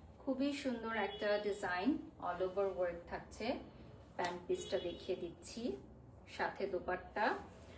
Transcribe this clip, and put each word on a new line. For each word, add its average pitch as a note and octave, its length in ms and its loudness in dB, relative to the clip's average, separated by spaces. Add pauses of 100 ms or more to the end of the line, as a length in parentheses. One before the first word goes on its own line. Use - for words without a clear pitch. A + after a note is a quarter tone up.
(180)
খুবই C#4 340 2
সুন্দর A3+ 440 0
একটা G#3 420 4
ডিজাইন, G3 600 2 (220)
all F3+ 240 0
over F#3 340 4
work F3 320 0
থাকছে। - 480 -2 (580)
প্যান্ট F3+ 300 0
পিসটা F#3 320 2
দেখিয়ে F3 380 -2
দিচ্ছি, A#3 600 -4 (600)
সাথে F#3 300 0
দোপাট্টা। F3+ 720 2 (400)